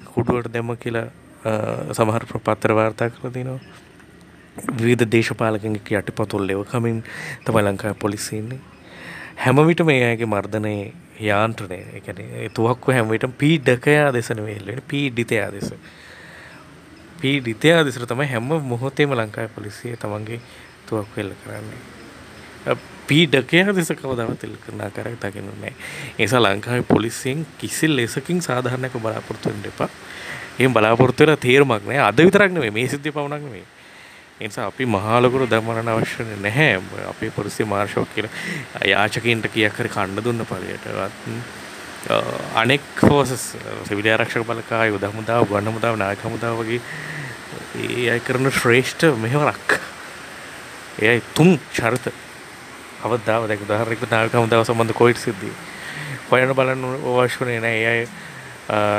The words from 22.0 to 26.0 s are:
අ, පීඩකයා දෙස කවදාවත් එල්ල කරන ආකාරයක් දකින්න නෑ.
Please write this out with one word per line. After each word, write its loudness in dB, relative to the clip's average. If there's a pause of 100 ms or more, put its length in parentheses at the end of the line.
අ, 2 (320)
පීඩකයා 4
දෙස 0
කවදාවත් -4
එල්ල -10
කරන -10
ආකාරයක් -8
දකින්න -8 (100)
නෑ. -8 (360)